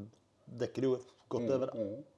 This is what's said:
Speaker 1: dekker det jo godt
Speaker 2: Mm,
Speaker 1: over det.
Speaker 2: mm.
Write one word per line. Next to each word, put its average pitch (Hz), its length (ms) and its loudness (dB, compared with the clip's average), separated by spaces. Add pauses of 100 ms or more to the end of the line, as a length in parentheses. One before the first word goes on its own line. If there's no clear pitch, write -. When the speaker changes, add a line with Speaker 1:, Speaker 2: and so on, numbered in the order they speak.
(480)
Speaker 1:
dekker 120 340 -4
det 131 80 4
jo 127 100 4 (300)
godt 120 140 0
Speaker 2:
Mm, 117 100 2
Speaker 1:
over 131 140 2
det. - 80 -8
Speaker 2:
mm. 110 280 -4 (140)